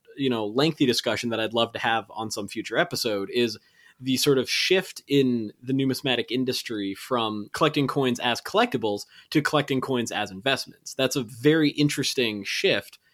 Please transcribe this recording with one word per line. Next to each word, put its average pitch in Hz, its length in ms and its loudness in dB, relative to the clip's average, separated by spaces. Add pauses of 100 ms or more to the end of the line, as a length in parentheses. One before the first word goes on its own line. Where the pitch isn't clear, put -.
(180)
you 135 140 0
know, 110 160 0
lengthy 139 400 2
discussion 117 420 0
that 110 120 -2
I'd 110 120 -2
love 117 200 2
to 107 60 -6
have 113 300 0
on 110 220 -8
some 101 160 -6
future 110 300 -6
episode 110 520 -2
is 117 300 0 (420)
the 131 160 0
sort 139 200 4
of 123 120 0
shift - 580 0
in 123 440 2 (100)
the 127 120 -4
numismatic 131 580 0
industry 120 640 -4
from 107 560 -2
collecting 151 340 2
coins 127 340 0
as 120 220 -2
collectibles 113 600 0 (280)
to 156 120 2
collecting 143 400 0
coins 120 300 -2
as 98 200 -4
investments. 120 640 -4
That's 131 220 0
a 135 60 0
very 143 480 4
interesting 131 720 0
shift - 540 0 (160)